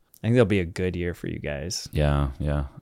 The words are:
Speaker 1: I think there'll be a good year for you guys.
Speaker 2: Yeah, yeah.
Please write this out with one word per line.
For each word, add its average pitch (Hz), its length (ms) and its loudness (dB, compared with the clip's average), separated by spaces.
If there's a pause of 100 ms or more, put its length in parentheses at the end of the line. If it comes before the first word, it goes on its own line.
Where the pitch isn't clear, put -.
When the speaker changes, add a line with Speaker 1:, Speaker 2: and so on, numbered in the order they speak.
(240)
Speaker 1:
I - 40 -2
think 117 80 4
there'll 123 100 8
be 98 160 2
a 85 40 -2
good 92 300 -4
year 87 180 -2
for - 140 -10
you 80 120 -6
guys. 73 520 -6
Speaker 2:
Yeah, 73 380 2 (100)
yeah. 73 260 0 (160)